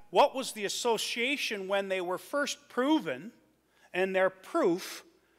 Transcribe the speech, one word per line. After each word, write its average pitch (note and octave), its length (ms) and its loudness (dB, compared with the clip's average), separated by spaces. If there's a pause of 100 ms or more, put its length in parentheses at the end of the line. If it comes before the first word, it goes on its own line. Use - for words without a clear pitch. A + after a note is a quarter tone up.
what B3+ 260 6
was B3+ 160 -4
the G#3+ 140 -6
association A#3 1040 -2
when G3 200 0
they F#3+ 140 -2
were F3+ 160 -4
first C#4+ 400 -4 (100)
proven A#3 640 0 (640)
and F#3+ 220 0
their F#3 140 6
proof F#3+ 720 -2 (360)